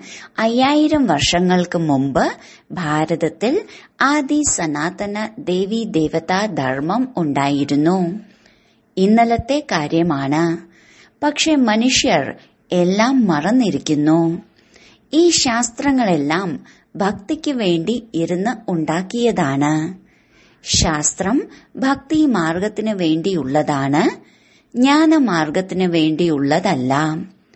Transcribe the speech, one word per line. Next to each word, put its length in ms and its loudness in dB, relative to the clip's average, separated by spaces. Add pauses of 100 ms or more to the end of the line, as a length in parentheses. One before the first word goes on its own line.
(420)
അയ്യായിരം 640 2
വർഷങ്ങൾക്ക് 720 2
മുമ്പ് 500 0 (440)
ഭാരതത്തിൽ 920 -2 (400)
ആദി 480 0
സനാതന 800 -4 (100)
ദേവീ 440 -2
ദേവതാ 600 -2
ധർമ്മം 720 -2
ഉണ്ടായിരുന്നു. 1040 0 (800)
ഇന്നലത്തെ 600 2 (120)
കാര്യമാണ്. 840 0 (680)
പക്ഷെ 320 0
മനുഷ്യർ 800 2 (360)
എല്ലാം 560 2
മറന്നിരിക്കുന്നു. 1120 0 (720)
ഈ 160 4
ശാസ്ത്രങ്ങളെല്ലാം 1300 0 (320)
ഭക്തിക്ക് 560 -4
വേണ്ടി 600 -2
ഇരുന്ന് 580 -4
ഉണ്ടാക്കിയതാണ്. 1400 -2 (560)
ശാസ്ത്രം 840 0 (280)
ഭക്തി 500 0
മാർഗത്തിന് 640 0
വേണ്ടിയുള്ളതാണ്, 1400 0 (500)
ജ്ഞാനമാർഗത്തിന് 1080 2
വേണ്ടിയുള്ളതല്ല. 1300 2 (400)